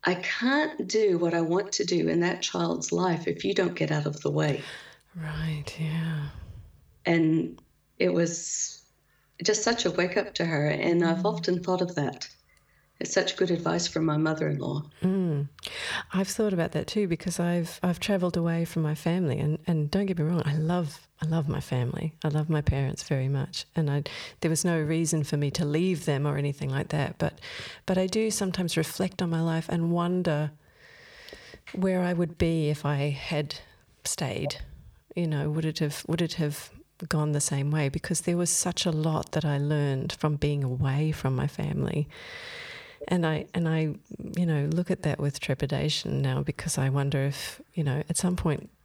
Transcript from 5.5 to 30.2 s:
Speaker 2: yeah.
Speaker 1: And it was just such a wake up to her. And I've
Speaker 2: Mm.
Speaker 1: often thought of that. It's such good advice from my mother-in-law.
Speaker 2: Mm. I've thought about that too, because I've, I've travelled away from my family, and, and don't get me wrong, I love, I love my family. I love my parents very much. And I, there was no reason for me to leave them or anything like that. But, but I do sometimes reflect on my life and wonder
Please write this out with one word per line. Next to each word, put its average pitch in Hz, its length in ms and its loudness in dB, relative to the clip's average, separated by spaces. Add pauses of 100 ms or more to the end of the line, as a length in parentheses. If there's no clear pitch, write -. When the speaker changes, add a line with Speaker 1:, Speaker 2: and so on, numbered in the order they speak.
Speaker 2:
yeah. 160 460 -2 (800)
Speaker 1:
And 165 540 4 (400)
it 180 140 4
was - 680 -2 (640)
just 214 200 4
such 233 220 2
a 175 60 4
wake 175 260 0
up 202 180 -4
to 170 100 0
her. 151 220 2
And 170 360 4
I've 170 200 4
Speaker 2:
Mm. 202 100 2
Speaker 1:
often 175 300 0
thought 185 180 0
of 175 140 -2
that. - 340 -4 (680)
It's 165 120 -6
such 180 240 2
good 180 160 2
advice 170 360 0
from 160 180 0
my 151 100 2
mother-in-law. 151 680 -2 (180)
Speaker 2:
Mm. 175 480 0 (640)
I've 190 160 0
thought 214 240 0
about 170 200 0
that - 140 0
too, 208 200 0
because 170 320 -2
I've, 175 440 0
I've 180 160 0
travelled 180 380 2
away 170 260 2
from 165 200 0
my 151 120 2
family, 170 440 0
and, 151 180 2 (100)
and 151 240 2
don't 196 140 2
get 185 140 0
me 151 40 4
wrong, 160 220 2
I 147 100 2
love, 160 500 0 (160)
I 160 40 -2
love 160 240 2
my - 100 0
family. 127 540 -2 (100)
I 156 60 2
love 151 200 0
my 151 120 2
parents 139 420 0
very 135 240 0
much. 139 380 -2 (100)
And 156 140 2
I, 147 140 0 (360)
there 165 120 2
was 160 120 0
no 170 160 2
reason 160 460 0
for 151 100 -2
me 143 160 2
to 170 140 0
leave 165 400 2
them 143 200 2
or 143 120 0
anything 143 320 -2
like 135 200 -2
that. 151 280 0
But, 160 220 -2 (460)
but 185 120 2
I 185 100 2
do 220 240 0
sometimes 185 460 0
reflect 175 440 -2
on 175 80 0
my 165 120 0
life 165 260 0
and 170 240 0
wonder 170 600 2 (1200)